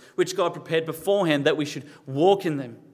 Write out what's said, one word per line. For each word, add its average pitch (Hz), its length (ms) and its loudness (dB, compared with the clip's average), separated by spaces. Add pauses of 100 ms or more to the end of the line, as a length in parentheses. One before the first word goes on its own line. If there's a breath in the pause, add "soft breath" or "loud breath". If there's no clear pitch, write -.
(160 loud breath)
which 175 200 0
God 170 160 0
prepared 160 320 -4
beforehand 160 600 0
that 147 120 4
we 151 80 -2
should 139 240 -10 (180 loud breath)
walk 185 380 4
in 156 120 -2
them. 120 220 -10 (160)